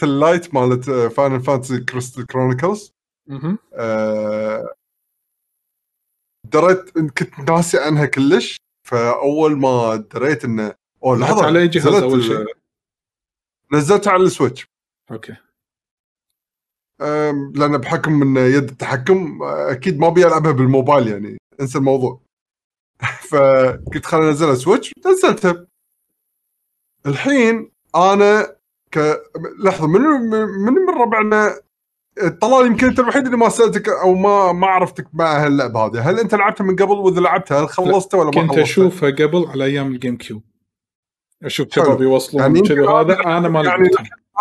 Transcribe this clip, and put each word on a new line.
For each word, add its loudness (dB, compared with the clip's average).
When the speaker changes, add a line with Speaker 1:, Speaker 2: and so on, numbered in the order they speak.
Speaker 1:
اللايت 0
مالت، 0
آه، 0
فاينل -2
فانتسي -4
كريستال -10
كرونيكلز. -4
Speaker 2:
مهم. -8
Speaker 1:
آه، -6
دريت، 0
كنت -6
ناسي 0
عنها 0
كلش، 0
فأول 0
ما 0
دريت -4
إنه، -6
أوه، 2
Speaker 2:
نزلت 0
Speaker 1:
لحظة، 2
Speaker 2:
على 2
أي 4
جهاز 0
Speaker 1:
نزلت 4
Speaker 2:
أول 2
Speaker 1:
ال-، 0
Speaker 2:
شيء؟ -4
Speaker 1:
نزلت 2
على 4
السويتش. -2
Speaker 2:
أوكي. -16
Speaker 1:
أم، -4
لأن 0
بحكم -2
إن 2
يد 2
التحكم، -4
آه، -4
أكيد -4
ما 2
أبي 4
ألعبها 2
بالموبايل، 2
يعني، -8
انسى -6
الموضوع. -2
<laughs> -10
فقلت: 0
"خلنا 0
ننزلها 0
سويتش"، -2
نزلتها. 0
الحين 0
أنا 4
ك-، -2
لحظة، 0
منو، 4
منو 2
من 0
ربعنا؟ 0
طلال، 4
يمكن 2
أنت 0
الوحيد 0
اللي -2
ما 4
سألتك 0
أو 2
ما، 2
ما 0
عرفتك -2
مع 0
هاللعبة 0
هذه. -2
هل 0
أنت 0
لعبتها -2
من 0
قبل؟ 0
وإذا 0
لعبتها، 0
هل -4
خلصتها 0
ولا 4
ما 0
Speaker 2:
كنت 0
Speaker 1:
خلصتها؟ 2
Speaker 2:
أشوفها 0
قبل 0
على -6
أيام -2
الجيم -6
كيوب. -16
أشوف -6
Speaker 1:
حلو. 4
Speaker 2:
شباب 2
يوصلون 0
Speaker 1:
يعني 4
Speaker 2:
كذي 2
Speaker 1:
يمكن 2
Speaker 2:
وهذا، 4
Speaker 1:
أنا، 0
Speaker 2:
أنا 0
ما 0
Speaker 1:
يعني 2
Speaker 2:
لعبتها. 2
Speaker 1:
لحد -20